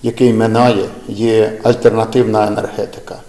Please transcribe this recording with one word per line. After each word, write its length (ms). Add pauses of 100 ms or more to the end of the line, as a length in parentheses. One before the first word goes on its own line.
який 300
минає, 520 (240)
є 440 (100)
альтернативна 840
енергетика. 720 (100)